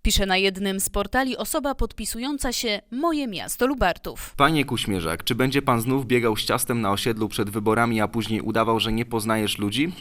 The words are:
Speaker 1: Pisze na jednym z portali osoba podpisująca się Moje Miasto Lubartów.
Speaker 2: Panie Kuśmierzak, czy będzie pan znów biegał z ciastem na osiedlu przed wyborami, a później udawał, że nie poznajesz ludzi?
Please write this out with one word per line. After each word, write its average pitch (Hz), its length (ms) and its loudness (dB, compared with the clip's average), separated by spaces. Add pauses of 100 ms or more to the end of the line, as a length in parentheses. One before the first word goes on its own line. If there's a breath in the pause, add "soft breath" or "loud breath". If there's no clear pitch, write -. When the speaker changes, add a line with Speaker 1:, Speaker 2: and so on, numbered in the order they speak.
Speaker 1:
Pisze 208 240 2
na 190 120 2
jednym 190 420 0
z - 100 -2
portali 247 480 0
osoba 269 380 -2
podpisująca 240 800 -4
się 208 280 -2 (100)
Moje 294 360 0
Miasto 185 400 -2
Lubartów. 202 720 -2
Speaker 2:
Panie 143 280 4
Kuśmierzak, 92 580 -2
czy 123 120 2
będzie 131 260 2
pan 123 200 2
znów 131 260 0
biegał 117 300 2
z - 60 -6
ciastem 117 380 0
na 98 100 2
osiedlu 107 380 0
przed 107 200 -2
wyborami, 110 520 2
a 104 60 2
później 107 340 -2
udawał, 110 380 2
że 110 120 0
nie 117 140 0
poznajesz 110 520 0
ludzi? 117 440 0